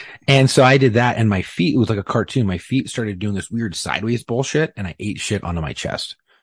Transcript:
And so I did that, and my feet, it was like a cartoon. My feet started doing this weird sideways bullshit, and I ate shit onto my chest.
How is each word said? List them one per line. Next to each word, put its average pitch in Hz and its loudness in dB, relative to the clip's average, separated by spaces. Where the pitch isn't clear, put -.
And 135 6
so 139 6
I 135 8
did 127 4
that, 120 2
and 110 2
my 95 0
feet, - -2
it - 2
was 110 2
like 107 -2
a 95 -4
cartoon. 117 -2
My 92 -2
feet - -4
started 104 -6
doing 104 -4
this 92 -8
weird 113 -6
sideways 110 -4
bullshit, 139 -2
and 98 -8
I 82 -10
ate 95 -6
shit 101 -4
onto 85 -4
my 78 -6
chest. - -8